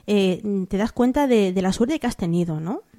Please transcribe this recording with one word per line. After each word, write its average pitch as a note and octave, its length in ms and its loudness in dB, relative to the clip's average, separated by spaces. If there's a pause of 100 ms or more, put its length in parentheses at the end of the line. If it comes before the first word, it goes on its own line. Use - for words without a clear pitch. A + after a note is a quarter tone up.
eh, G3 360 2
mm, G3+ 220 -2
te G3+ 100 -4
das G#3 160 -2
cuenta C4 340 2
de, G#3 260 4
de F#3 100 0
la F#3 100 2
suerte C4 260 0
que - 80 -6
has A3+ 100 -4
tenido, E3+ 440 -2
¿no? G#3+ 220 -6 (160)